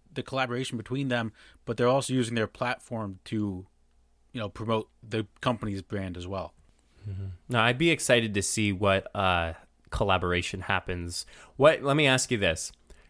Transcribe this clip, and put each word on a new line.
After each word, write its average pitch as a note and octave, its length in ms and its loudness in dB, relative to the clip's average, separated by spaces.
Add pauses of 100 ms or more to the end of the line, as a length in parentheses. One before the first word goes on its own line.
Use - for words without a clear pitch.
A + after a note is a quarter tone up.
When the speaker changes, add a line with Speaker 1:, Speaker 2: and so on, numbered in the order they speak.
(140)
Speaker 1:
the C#3 100 -6
collaboration B2+ 540 -4
between C3 300 -6
them, A#2 260 -2 (320)
but A#2 100 -4
they're A#2+ 120 2
also C3 260 2
using A#2 220 0
their A2 120 2
platform A2 760 -6
to, G2+ 400 -4 (640)
you B2 80 -10
know, G#2+ 80 -6
promote A2 420 -4 (180)
the G#2+ 180 -4 (160)
company's G#2+ 400 -2
brand F#2+ 360 -8
as F2+ 100 -10
well. F#2 260 -8 (560)
Speaker 2:
Mm-hmm. G2 160 -8 (240)
Now, A#2+ 140 2
I'd B2 160 2
be E3+ 100 4
excited A#2 460 4
to G2 80 2
see G#2 280 0
what, F#2+ 440 2
uh, F2 380 2 (380)
collaboration F#2 680 0
happens. F2+ 640 -4 (300)
What? C#3+ 260 6
Let C#3 140 2
me D#3 100 4
ask C3 240 4
you A#2+ 80 0
this. F2 340 0 (380)